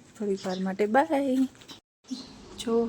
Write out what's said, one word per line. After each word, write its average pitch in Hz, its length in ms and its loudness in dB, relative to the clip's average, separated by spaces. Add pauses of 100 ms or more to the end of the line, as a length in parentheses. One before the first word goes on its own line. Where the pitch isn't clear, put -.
(180)
થોડીક 196 280 -4
વાર 185 140 -4
માટે 190 260 0
બાય. 277 500 2 (1200)
જો 233 300 0